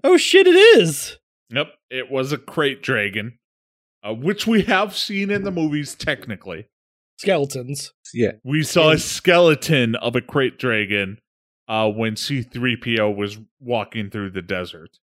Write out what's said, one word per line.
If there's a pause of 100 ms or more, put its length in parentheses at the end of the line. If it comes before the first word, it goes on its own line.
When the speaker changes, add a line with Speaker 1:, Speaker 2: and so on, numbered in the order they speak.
Speaker 1:
Oh
shit,
it (240)
is." (340)
Speaker 2:
Yep, (220)
it
was
a
krayt
dragon, (640)
uh,
which
we
have
seen
in
the
movies
technically. (500)
Speaker 1:
Skeletons. (200)
Speaker 3:
Yeah. (100)
Speaker 2:
We
saw
a
Speaker 1:
And
Speaker 2:
skeleton
of
a
krayt
dragon, (480)
uh,
when
C
three
P
O
was (220)
walking
through
the
desert. (120)